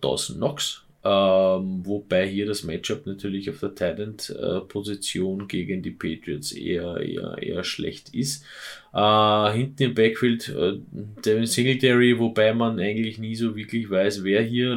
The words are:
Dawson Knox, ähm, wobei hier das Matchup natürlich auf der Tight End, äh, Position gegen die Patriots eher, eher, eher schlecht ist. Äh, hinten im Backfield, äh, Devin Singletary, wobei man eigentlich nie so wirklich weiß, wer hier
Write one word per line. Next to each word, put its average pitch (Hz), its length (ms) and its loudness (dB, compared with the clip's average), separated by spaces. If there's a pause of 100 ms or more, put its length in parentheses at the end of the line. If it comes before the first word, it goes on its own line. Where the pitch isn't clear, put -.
Dawson - 340 -2
Knox, 143 460 -4 (240)
ähm, 95 800 4
wobei 98 420 0
hier 101 180 -2
das 104 180 -4
Matchup - 420 -6
natürlich 98 440 -6
auf 101 100 -8
der 101 160 -6
Tight 87 240 -2
End, 107 300 -10
äh, 92 320 -4
Position 98 880 -6
gegen 92 320 -4
die - 100 -6
Patriots 76 600 -8
eher, 87 440 -4
eher, - 420 -6
eher - 260 -4
schlecht - 500 -8
ist. 143 300 -4 (480)
Äh, 107 580 6
hinten 131 320 -2
im 120 120 2
Backfield, 117 520 2
äh, 95 320 0 (460)
Devin 110 200 4
Singletary, 123 720 4
wobei 110 340 4
man 113 260 0
eigentlich 107 380 -2
nie 110 180 -8
so 113 200 -2
wirklich 107 340 -6
weiß, 98 340 2
wer 101 180 4
hier 120 360 0